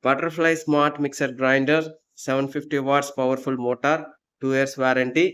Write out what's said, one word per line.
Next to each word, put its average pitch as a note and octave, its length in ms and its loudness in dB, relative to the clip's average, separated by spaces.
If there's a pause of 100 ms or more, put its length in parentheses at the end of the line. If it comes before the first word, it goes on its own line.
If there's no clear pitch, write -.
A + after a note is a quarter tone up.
బటర్ఫ్లై D#3+ 500 2
స్మార్ట్ D3+ 460 0
మిక్సర్ C#3 300 -2
గ్రైండర్, C3+ 540 2 (320)
సెవెన్ C3+ 300 -2
ఫిఫ్టీ D3 300 -6
వాట్స్ C#3 400 0
పవర్ఫుల్ C3 400 -2
మోటార్, B2 460 0 (380)
టూ C3+ 140 0
ఇయర్స్ C3+ 240 0
వారంటీ. C3 540 2